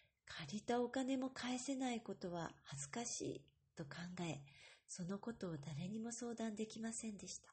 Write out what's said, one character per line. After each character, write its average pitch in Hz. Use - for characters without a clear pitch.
借 165
り -
た 240
お 240
金 262
も 262
返 247
せ 277
な 254
い 233
こ 190
と 180
は 170
恥 139
ず -
か 240
し -
い -
と 165
考 143
え、 151
そ -
の 196
こ 226
と 202
を 160
誰 147
に 214
も 226
相 233
談 226
で 214
き 220
ま 226
せ 226
ん 202
で 185
し -
た。 -